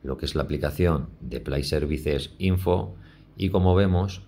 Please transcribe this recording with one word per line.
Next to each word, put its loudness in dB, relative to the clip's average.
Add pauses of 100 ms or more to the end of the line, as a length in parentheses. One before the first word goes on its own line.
lo -6
que -6
es -6
la 0
aplicación 0 (100)
de -8
Play -2
Services -2
Info 0 (400)
y -2
como 4
vemos 2